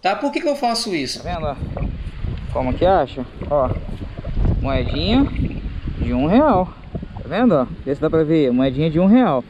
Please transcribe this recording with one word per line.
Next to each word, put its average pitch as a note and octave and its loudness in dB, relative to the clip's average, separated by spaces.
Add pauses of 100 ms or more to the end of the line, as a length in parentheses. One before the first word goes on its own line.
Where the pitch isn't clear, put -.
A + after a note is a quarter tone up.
tá? F#3+ 0
Por C#4 -2
que D4+ -4
que - -2
eu C#4+ 2
faço A#3 -2
isso? C#3 -4
Tá E3+ -4
vendo, D#3+ -6
ó? C#3 -4 (960)
Como B2+ 0
que E3 2
acha? C#3+ 2 (240)
Ó, C#3 2 (920)
moedinha D3 0 (760)
de A#2+ -2
um B2+ 2
real. G3 4 (480)
Tá - -10
vendo, G#3 2
ó? B2+ 2 (180)
Vê C#3 0
se C#3+ -6
dá D#3 2
pra D#3+ 4
ver, D3+ 4
moedinha C3+ 2
de D3+ 0
um F3+ 4
real. G3 4